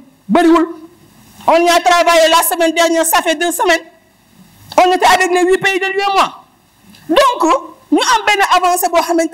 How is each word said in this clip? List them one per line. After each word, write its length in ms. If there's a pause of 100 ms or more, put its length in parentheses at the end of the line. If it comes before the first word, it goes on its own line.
(280)
bëriwul. 400 (800)
On 100
y 120
a 120
travaillé 500
la 140
semaine 280
dernière, 320
ça 160
fait 140
deux 160
semaines. 300 (960)
On 160
était 140
avec 260
les 100
huit 160
pays 220
de 60
l'U 120
E 40
M 120
O 60
A. 240 (640)
Donc, 440 (380)
ñu 80
am 280
benn 200 (100)
avancée 320
boo 120
xamante 340